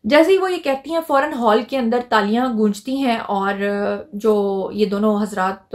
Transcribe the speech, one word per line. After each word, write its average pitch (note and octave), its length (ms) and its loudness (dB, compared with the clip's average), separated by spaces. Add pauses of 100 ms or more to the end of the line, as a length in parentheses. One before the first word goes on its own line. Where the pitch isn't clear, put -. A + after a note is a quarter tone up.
जैसे D#4 280 6
ही F#4+ 60 6
वो F#4 100 0
ये F4+ 120 -4
कहती C#4 320 -4
हैं, E4 100 0
फ़ौरन D4 320 0
हॉल A#3 300 2
के C4+ 120 -6
अंदर A#3+ 280 0
तालियां A3+ 520 0
गूंजती G#3+ 400 -2
हैं B3 220 0
और G3+ 960 -4
जो G3+ 580 0
ये G#3 120 2
दोनों G#3 360 0
हजरात, G3 520 -4